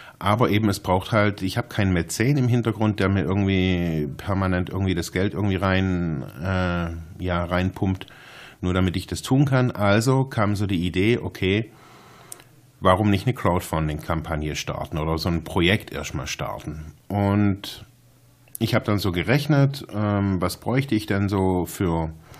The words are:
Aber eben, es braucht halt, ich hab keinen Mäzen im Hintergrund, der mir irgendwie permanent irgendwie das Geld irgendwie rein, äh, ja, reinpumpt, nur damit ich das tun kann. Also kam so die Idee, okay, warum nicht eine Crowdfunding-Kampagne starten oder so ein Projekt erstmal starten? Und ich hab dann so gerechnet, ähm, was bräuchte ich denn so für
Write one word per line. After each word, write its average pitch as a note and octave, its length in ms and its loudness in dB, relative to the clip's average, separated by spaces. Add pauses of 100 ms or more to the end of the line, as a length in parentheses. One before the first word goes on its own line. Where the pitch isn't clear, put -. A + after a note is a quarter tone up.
(180)
Aber G#2+ 320 2
eben, G#2+ 180 2
es G2 120 -2
braucht F#2 320 0
halt, G#2 300 2
ich F#2+ 140 -2
hab - 140 -4
keinen G2 220 0
Mäzen A2 460 0
im B2 100 2
Hintergrund, A2 500 0
der F#2+ 100 2
mir G2 140 2
irgendwie F#2 920 2
permanent F#2 520 -2
irgendwie F#2+ 280 -2
das E2+ 160 -4
Geld F#2 200 0
irgendwie G2 240 0
rein, F2+ 680 0 (180)
äh, F2+ 480 -2 (320)
ja, F2 220 0
reinpumpt, F#2 640 -2 (540)
nur F#2 140 0
damit F#2 220 2
ich F#2 100 -4
das - 160 -6
tun C#3 220 4
kann. B2+ 260 2
Also A2+ 540 2
kam G#2 320 0
so G2+ 100 -2
die F#2 180 0
Idee, F#2+ 340 2
okay, G2 520 -2 (1120)
warum F#2+ 300 4
nicht G2 160 2
eine - 80 2
Crowdfunding-Kampagne D#2 1200 -2
starten - 420 -6
oder D#2+ 200 0
so F2 100 -4
ein E2 160 -2
Projekt - 480 2
erstmal C#2+ 340 -8
starten? - 680 -10 (140)
Und G2+ 760 0 (760)
ich A2+ 160 2
hab A2 100 2
dann G#2 120 2
so G2 160 0
gerechnet, C#3 800 2
ähm, G2+ 480 0
was F2 180 -2
bräuchte B2 360 -2
ich G#2 100 0
denn G2 240 0
so F#2 380 2
für E2 480 -2 (260)